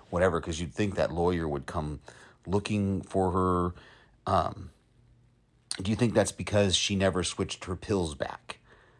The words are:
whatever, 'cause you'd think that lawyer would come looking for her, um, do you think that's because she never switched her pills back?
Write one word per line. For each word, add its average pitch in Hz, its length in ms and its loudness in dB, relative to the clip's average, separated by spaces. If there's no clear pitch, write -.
whatever, 87 320 2
'cause 80 180 -6
you'd 82 140 -6
think 104 220 -2
that 76 180 0
lawyer 85 340 2
would 71 180 -4
come 76 340 -6
looking 98 540 0
for 95 300 0
her, 90 420 2
um, - 400 -2
do 95 100 -4
you 107 40 0
think 110 180 2
that's 101 180 4
because 98 440 2
she - 200 0
never 92 280 2
switched - 420 -4
her 92 100 -6
pills 85 400 -2
back? - 440 -10